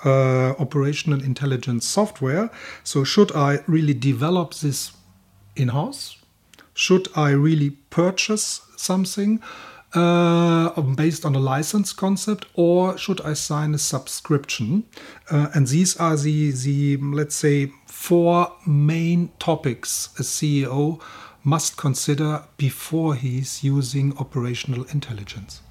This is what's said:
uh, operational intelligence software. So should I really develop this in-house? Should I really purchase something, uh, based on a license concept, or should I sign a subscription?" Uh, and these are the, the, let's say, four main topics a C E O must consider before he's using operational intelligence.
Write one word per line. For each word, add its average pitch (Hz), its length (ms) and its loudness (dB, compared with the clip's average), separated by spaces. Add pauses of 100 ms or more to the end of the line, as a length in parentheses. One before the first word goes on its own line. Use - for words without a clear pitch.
uh, 131 540 4
operational 143 680 -2
intelligence 131 600 -2
software. 196 640 -2 (340)
So 139 200 -2
should 208 320 4
I 143 320 2
really 156 260 2
develop 139 640 0
this - 360 -6 (640)
in-house? 143 600 -4 (560)
Should - 420 2
I 151 140 2
really 143 480 2 (140)
purchase 185 720 -2 (140)
something, 202 640 0 (540)
uh, 170 880 4
based 147 440 0
on 143 100 2
a 135 40 2
license 147 540 0
concept, 196 520 -2 (100)
or 180 420 4
should - 240 -4
I 151 120 -4
sign 151 420 -2
a - 20 0
subscription?" - 1080 -2 (440)
Uh, 147 240 2
and 135 140 4
these 170 300 2
are 165 200 0
the, 151 320 0
the, 139 480 0
let's 143 380 -4
say, 143 360 2 (140)
four 175 680 2 (120)
main 165 640 2 (100)
topics - 800 -4
a 139 60 -4
C 143 380 0
E 135 60 -2
O 147 320 -2 (440)
must 151 320 0
consider 151 680 -2 (140)
before 156 580 -2
he's 127 480 -6
using 139 540 0
operational 123 760 -6
intelligence. 104 760 -8